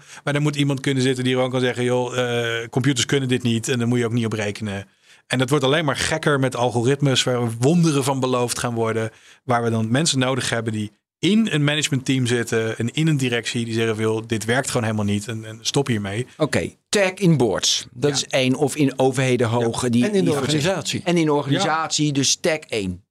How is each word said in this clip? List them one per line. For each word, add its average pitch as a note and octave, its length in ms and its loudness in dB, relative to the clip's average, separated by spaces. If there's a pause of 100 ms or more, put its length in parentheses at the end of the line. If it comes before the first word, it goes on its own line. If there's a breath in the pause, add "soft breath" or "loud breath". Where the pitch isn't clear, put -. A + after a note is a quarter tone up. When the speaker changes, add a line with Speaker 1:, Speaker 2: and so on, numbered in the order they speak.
(240 loud breath)
Speaker 1:
Maar C#3+ 80 -2
dan D3 100 0
moet D3 140 0
iemand C#3 240 0
kunnen C3+ 220 0
zitten B2+ 220 2
die B2+ 100 2
gewoon B2+ 160 0
kan B2+ 100 -2
zeggen: B2 240 0
"Joh, B2 340 0
eh, A#2+ 500 -2
computers C#3 380 0
kunnen C3+ 220 0
dit B2 140 0
niet A#2 260 0
en B2+ 100 0
daar A#2 100 0
moet B2 100 2
je A#2+ 80 2
ook A2 60 -4
niet A#2 140 0
op A2 60 -4
rekenen." G#2 540 -6 (400 soft breath)
En B2+ 120 -2
dat B2 120 0
wordt C#3 140 2
alleen D3+ 200 2
maar C3 120 0
gekker D#3 440 0
met B2+ 160 0
algoritmes B2 680 2
waar A#2+ 360 0
wonderen D3 460 4
van C3+ 160 0
beloofd B2 380 0
gaan A#2+ 160 -4
worden. A2 360 -2 (340 loud breath)
Waar A#2+ 180 0
we A#2 80 0
dan A2+ 200 0
mensen C3+ 280 2
nodig B2+ 320 0
hebben A2+ 220 -2
die G#2+ 200 -6 (260)
in G#3+ 320 2
een D3 140 2
managementteam C#3 640 0
zitten A2+ 520 0
en A#2 160 -4
in D#3+ 120 0
een D#3 100 2
directie A#2+ 480 -2
die A2+ 100 -4
zeggen: A2+ 280 0
"Joh, A2 240 0
dit A2 180 -2
werkt B2 260 0
gewoon A#2+ 120 0
helemaal G#2+ 220 0
niet G#2 240 -2
en, A2 160 -10
en A2 160 -14
stop C3+ 260 0
hiermee." G#2+ 400 -2 (100)
Speaker 2:
Oké, C3 340 -2 (180)
tech F#3+ 260 2
in E3+ 220 4
boards. G#2+ 560 0
Dat C3+ 180 -2
Speaker 1:
Ja. C3+ 60 -2
Speaker 2:
is - 100 -2
één. C3 280 2
Of C#3 220 0
in C#3 220 0
overheden B2+ 500 2
hoog. A#2 340 0
Speaker 3:
Ja, B2+ 60 0
Speaker 2:
Die, A#2+ 160 4
Speaker 3:
en - 80 2
in F#3+ 120 2
de E3 60 2
Speaker 2:
die C#3+ 80 0
Speaker 3:
organisatie. D3 640 -2
Speaker 2:
En F3 120 2
in E3 80 2
de D3+ 80 2
organisatie, D3 800 0
dus C3+ 240 0
tech D#3+ 220 0
één. F#2+ 520 -6